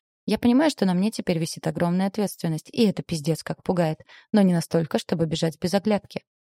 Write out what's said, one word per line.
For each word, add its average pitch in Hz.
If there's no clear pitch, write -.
Я 208
понимаю, 262
что -
на 185
мне 190
теперь 180
висит -
огромная 175
ответственность, 180
и 233
это 175
пиздец 160
как -
пугает. 175
Но 214
не 190
настолько, 165
чтобы 165
бежать 160
без 180
оглядки. 202